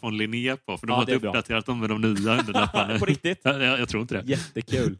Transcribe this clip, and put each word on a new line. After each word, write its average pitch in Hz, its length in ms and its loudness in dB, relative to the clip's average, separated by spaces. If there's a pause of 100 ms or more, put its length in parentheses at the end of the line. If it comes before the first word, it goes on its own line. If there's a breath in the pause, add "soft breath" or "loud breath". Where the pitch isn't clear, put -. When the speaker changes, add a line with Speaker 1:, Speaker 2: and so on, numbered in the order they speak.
Speaker 1:
von 110 180 -4
Linné 120 380 -2
på, 92 220 -8
för - 80 -14
de 120 60 0
Speaker 2:
Ja, 123 60 4
Speaker 1:
har 117 80 4
Speaker 2:
det 127 60 2
är - 20 2
Speaker 1:
inte 123 80 0
Speaker 2:
bra. 101 80 0
Speaker 1:
uppdaterat 113 360 -2
dem 123 140 -2
med 110 80 0
de 107 120 0
nya 110 360 2
hundralapparna. 202 640 0
Speaker 2:
<laughs> - 0 -
På 196 80 0
riktigt? 165 380 0
Speaker 1:
Ja, 139 180 0
jag, 127 180 2
jag 117 80 -2
tror 110 140 -2
inte 117 180 -4
det. 127 100 -4
Speaker 2:
Jättekul. 120 680 -2